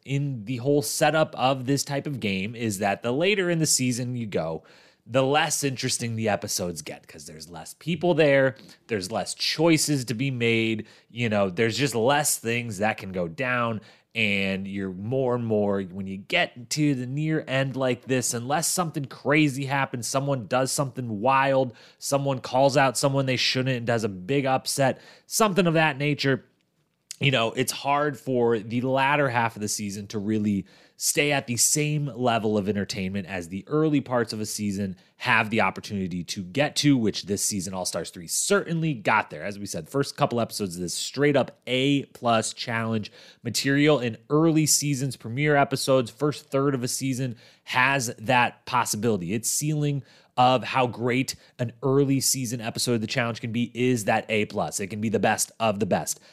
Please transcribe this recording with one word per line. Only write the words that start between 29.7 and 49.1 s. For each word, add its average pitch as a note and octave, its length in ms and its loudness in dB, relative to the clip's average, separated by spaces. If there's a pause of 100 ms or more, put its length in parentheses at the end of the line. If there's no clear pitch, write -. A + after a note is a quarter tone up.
to A2 120 -6
really G#2 460 0 (340)
stay D3 320 0
at C#3 140 0
the A#2+ 120 -4
same D3+ 580 0
level A2+ 420 2
of G2 100 0
entertainment G2 600 -4
as F2 220 -8
the F#2+ 180 -8
early D3+ 340 2
parts A#2+ 320 -2
of A2 60 -6
a G#2+ 80 -4
season G2+ 480 -4 (220)
have A2+ 340 2
the A2 100 2
opportunity F#2+ 640 -2
to G2 200 -8
get B2+ 320 -2
to, C#3+ 220 4
which G#2+ 300 -2
this G2 180 -2
season G2 260 -4
All-Stars F2+ 380 -6
three F2 160 -14
certainly D#3+ 720 0
got G#2+ 340 2
there. D#2 140 -10
As G2+ 160 -8
we G2+ 80 -8
said, E2+ 200 -8
first - 300 -2
couple B2 240 0
episodes G2+ 340 -4
of F2+ 60 -8
this F2 140 -6
straight C#3+ 400 0
up - 320 0
A C3+ 380 0
plus - 460 0
challenge A2+ 600 -4 (320)
material C#3 560 4
in A#2 180 -4 (140)
early D#3 340 4
seasons, C#3+ 500 0
premiere C#3+ 400 0
episodes, C3+ 540 2
first - 400 -4
third C#3 240 0
of A#2+ 100 -4
a B2+ 40 -4
season B2+ 480 -4 (300)
has B2+ 420 2 (100)
that A#2+ 480 2
possibility. G#2+ 720 0